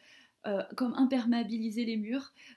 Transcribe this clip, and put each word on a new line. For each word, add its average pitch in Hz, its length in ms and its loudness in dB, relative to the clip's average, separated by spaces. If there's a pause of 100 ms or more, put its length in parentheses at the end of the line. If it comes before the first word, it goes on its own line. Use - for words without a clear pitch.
(460)
euh, 196 160 0 (140)
comme 247 180 0
imperméabiliser 233 920 2
les 226 100 0
murs, 226 380 -4 (220)